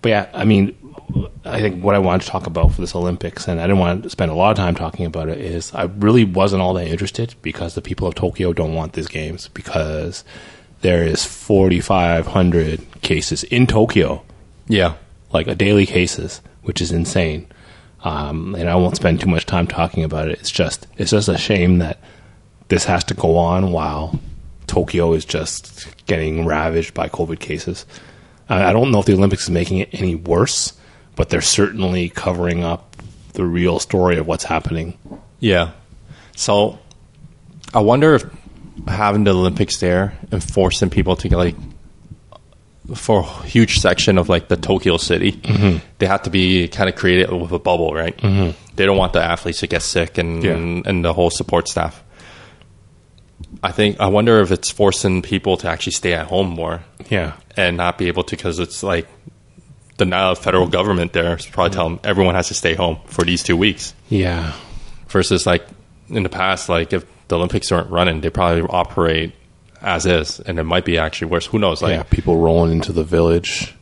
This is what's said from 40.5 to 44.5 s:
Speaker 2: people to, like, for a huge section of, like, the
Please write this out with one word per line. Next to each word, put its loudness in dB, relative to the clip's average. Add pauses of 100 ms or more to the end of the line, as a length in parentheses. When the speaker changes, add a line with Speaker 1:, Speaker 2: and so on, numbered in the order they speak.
Speaker 2:
people 0
to, 0
like, 0 (1400)
for 2
a -8
huge 4
section 4
of, 2
like, 2
the 2